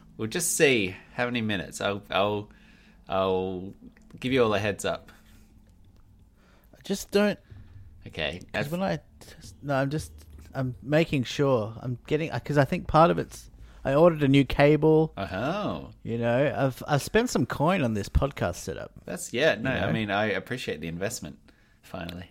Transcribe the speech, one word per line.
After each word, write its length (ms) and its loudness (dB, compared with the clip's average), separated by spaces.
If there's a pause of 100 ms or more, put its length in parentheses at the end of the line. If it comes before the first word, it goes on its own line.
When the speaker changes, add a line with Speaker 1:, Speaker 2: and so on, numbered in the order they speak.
Speaker 1:
<laughs> 100 -20
Speaker 2:
we'll 120 -6
just 280 -4
see 380 4 (200)
how 120 -2
many 140 -4
minutes. 400 -4
I'll, 300 -2
I'll, 380 0 (600)
I'll 680 -2 (440)
give 140 -4
you 100 4
all 120 2
a 40 0
heads 260 -4
up. 260 -6 (1600)
Speaker 1:
I 100 -20
just 260 -6
don't 280 2 (680)
Speaker 2:
Okay, 340 -6 (140)
Speaker 1:
'cause 120 -2
Speaker 2:
at 60 -10
Speaker 1:
when 100 -4
I 140 -2
t-, 60 -12 (600)
no, 120 -4
I'm 160 0
just, 220 -6 (420)
I'm 280 -4
making 420 2
sure. 580 0
I'm 240 -6
getting, 240 -2
'cause 260 -4
I 80 8
think 220 -2
part 240 6
of 80 0
it's, 320 -10 (340)
I 100 0
ordered 280 6
a 60 6
new 160 8
cable. 720 4
Speaker 2:
Oh. 720 -6 (120)
Speaker 1:
You 160 -6
know, 380 0
I've, 320 -2
I've 140 2
spent 280 2
some 160 0
coin 360 0
on 120 0
this 140 -4
podcast 480 0
setup. 360 -10 (120)
Speaker 2:
That's, 280 -10
yeah, 240 2
no, 140 -4
Speaker 1:
You 60 -2
Speaker 2:
I 100 -2
Speaker 1:
know? 60 0
Speaker 2:
mean, 180 -2
I 220 0
appreciate 480 -6
the 80 -8
investment, 500 -8 (440)
finally. 480 -12